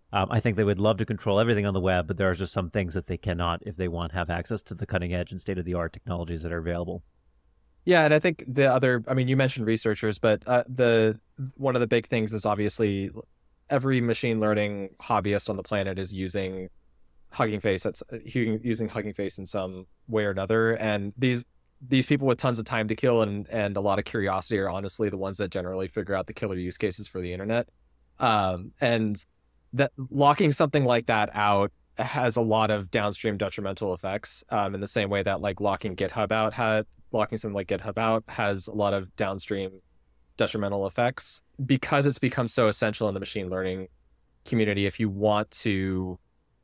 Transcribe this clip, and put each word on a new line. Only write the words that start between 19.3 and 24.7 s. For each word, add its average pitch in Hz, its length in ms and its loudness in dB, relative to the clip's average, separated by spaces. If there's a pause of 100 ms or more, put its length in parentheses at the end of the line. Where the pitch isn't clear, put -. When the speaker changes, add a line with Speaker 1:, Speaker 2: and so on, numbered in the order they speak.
Speaker 2:
in 98 80 -10
some 92 400 -6 (220)
way 107 180 2
or 101 60 0
another. 110 420 2
And 104 440 -2
these, 123 260 2 (420)
these 131 200 4
people 139 200 2
with 127 120 4
tons 123 220 0
of 113 40 -6
time 110 240 -2
to 110 80 -2
kill 117 280 4
and, 101 260 -2
and 101 260 -2
a 98 60 -2
lot 98 180 2
of 104 60 -4
curiosity 98 540 -2
are 98 100 0
honestly 98 400 -2